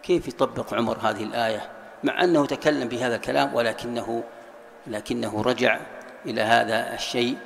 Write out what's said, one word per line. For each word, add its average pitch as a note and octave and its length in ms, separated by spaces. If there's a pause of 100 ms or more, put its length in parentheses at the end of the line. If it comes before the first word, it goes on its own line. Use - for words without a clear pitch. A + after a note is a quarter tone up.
كيف F3 240
يطبق B2 460
عمر A2+ 280
هذه A2 220
الآية A2 460 (340)
مع C#3 200
أنه D#3+ 220
تكلم C#3 420
بهذا A#2+ 280
الكلام، C3+ 400
ولكنه، A#2 680 (640)
لكنه G#2+ 540
رجع A2+ 380 (460)
إلى A2+ 160
هذا A2+ 520
الشيء B2 520